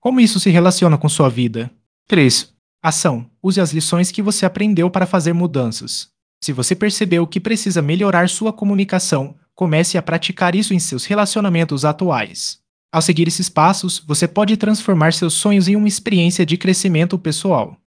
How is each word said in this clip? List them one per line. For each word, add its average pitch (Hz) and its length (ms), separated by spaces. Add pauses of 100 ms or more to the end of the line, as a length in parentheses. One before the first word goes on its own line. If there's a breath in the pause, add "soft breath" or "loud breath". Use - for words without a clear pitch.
Como 254 200
isso 220 200
se 202 100
relaciona 175 460
com 151 120
sua 143 200
vida? 117 420 (380)
Três. 147 440 (300)
Ação. 143 440 (160)
Use 190 180
as 156 120
lições 175 380
que 214 120
você 196 240
aprendeu 185 440
para 185 160
fazer 170 280
mudanças. 131 760 (340)
Se 151 100
você 127 220
percebeu 180 520
que 170 140
precisa 208 400
melhorar 180 480
sua 220 240
comunicação, 196 840 (200)
comece 170 420
a 170 60
praticar 175 520
isso 202 200
em 180 40
seus 135 260
relacionamentos 190 800
atuais. 151 760 (340)
Ao 160 80
seguir 160 280
esses 180 200
passos, 180 580
você 151 220
pode 208 280
transformar 196 580
seus 165 200
sonhos 202 340
em 202 80
uma 208 120
experiência 175 560
de 160 140
crescimento 180 600
pessoal. 156 600 (180)